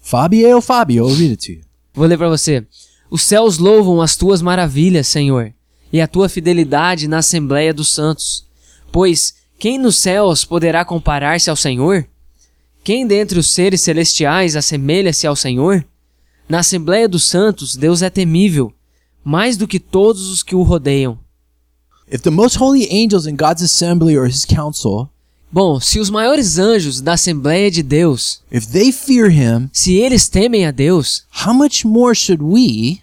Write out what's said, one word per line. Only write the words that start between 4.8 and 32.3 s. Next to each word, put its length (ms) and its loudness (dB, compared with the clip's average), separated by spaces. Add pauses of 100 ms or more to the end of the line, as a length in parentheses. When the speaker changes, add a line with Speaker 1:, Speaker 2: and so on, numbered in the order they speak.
Speaker 2:
Senhor, 460 -2 (400)
e 80 2
a 80 0
tua 200 0
fidelidade 760 -2
na 120 -2
Assembleia 560 -2
dos 200 -4
Santos. 520 -4 (440)
Pois 440 0 (240)
quem 200 -4
nos 180 2
céus 460 0
poderá 440 -2
comparar-se 640 -2
ao 60 -4
Senhor? 500 -2 (760)
Quem 240 -2
dentre 320 0
os 100 0
seres 340 0
celestiais 760 -2
assemelha-se 720 -2
ao 100 -2
Senhor? 480 -2 (640)
Na 120 -2
Assembleia 480 0
dos 160 -2
Santos, 520 -2
Deus 260 0
é 80 -2
temível, 640 0 (520)
mais 320 0
do 120 -4
que 100 -4
todos 520 0
os 120 -6
que 140 -8
o 60 2
rodeiam." 560 0 (920)
Speaker 1:
If 120 -6
the 80 0
most 300 2
holy 300 2
angels 360 0
in 100 -8
God's 260 0
assembly 560 0
or 100 0
his 160 -4
council 640 -2 (440)
Speaker 2:
Bom, 280 0
se 180 -2
os 120 -2
maiores 500 0
anjos 400 0
da 140 -2
Assembleia 580 0
de 100 -2
Deus, 580 0 (120)
Speaker 1:
if 140 -2
they 260 2
fear 360 2
him, 440 2
Speaker 2:
se 220 0
eles 340 2
temem 360 0
a 60 -2
Deus, 540 -2 (200)
Speaker 1:
how 80 0
much 320 0
more 300 2
should 280 -2